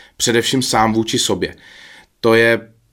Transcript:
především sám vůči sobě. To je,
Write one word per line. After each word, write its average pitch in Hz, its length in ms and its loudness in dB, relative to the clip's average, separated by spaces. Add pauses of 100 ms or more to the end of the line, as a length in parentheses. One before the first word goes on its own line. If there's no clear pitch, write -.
(160)
především 120 460 0
sám 110 300 0
vůči 110 260 -2
sobě. 90 380 -4 (640)
To 113 140 2
je, 113 340 2 (240)